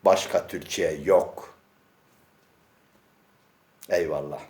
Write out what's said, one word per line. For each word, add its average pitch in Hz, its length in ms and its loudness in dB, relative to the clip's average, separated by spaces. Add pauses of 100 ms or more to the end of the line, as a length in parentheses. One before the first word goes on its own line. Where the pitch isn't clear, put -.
Başka 95 420 2
Türkiye 80 580 -4
yok. - 500 2 (2250)
Eyvallah. 73 600 -2